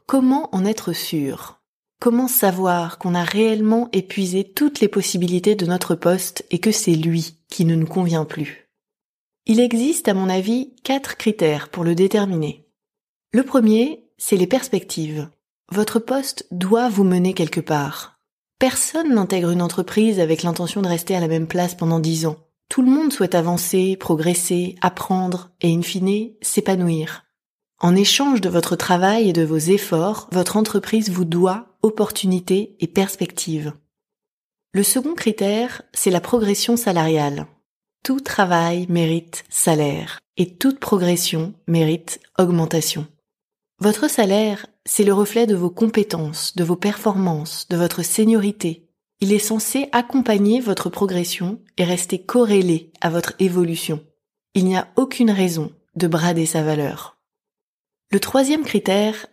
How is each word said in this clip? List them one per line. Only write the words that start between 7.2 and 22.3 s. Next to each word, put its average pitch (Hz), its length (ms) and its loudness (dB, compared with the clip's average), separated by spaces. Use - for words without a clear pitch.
qui - 160 -2
ne 165 120 4
nous 160 120 0
convient 165 380 -2
plus ? - 440 -12
Il 226 160 6
existe, 247 480 0
à 202 40 4
mon 190 140 0
avis, 202 560 -2
quatre 269 320 -4
critères 160 540 0
pour 170 160 -6
le 165 100 0
déterminer. 190 720 0
Le 247 120 4
premier, 247 720 2
c'est - 180 -2
les 180 120 4
perspectives. 160 840 -4
Votre 214 280 0
poste 269 520 -6
doit 202 380 0
vous 196 160 2
mener 180 280 2
quelque 165 280 -2
part. 147 580 -6
Personne 277 540 0
n'intègre 185 380 0
une 175 100 0
entreprise 190 580 0
avec 160 240 0
l'intention 175 380 -4
de 180 80 0
rester 175 260 -2
à 180 60 0
la 165 80 0
même 160 180 -2
place 175 260 -2
pendant 165 280 0
dix 160 240 -2
ans. 156 100 -2